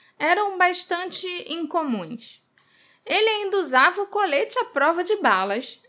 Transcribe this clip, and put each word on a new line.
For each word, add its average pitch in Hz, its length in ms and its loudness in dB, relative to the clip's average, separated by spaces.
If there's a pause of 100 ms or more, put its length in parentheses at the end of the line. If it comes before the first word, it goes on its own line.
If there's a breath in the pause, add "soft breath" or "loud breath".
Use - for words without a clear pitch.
(160 soft breath)
eram 370 400 0
bastante 359 720 0 (220)
incomuns. 302 920 -4 (640 soft breath)
Ele 403 240 2
ainda 403 300 -2
usava 311 440 4
o 392 40 -4
colete 392 500 0
à 381 100 0
prova 330 360 2
de 415 140 0
balas, 202 720 0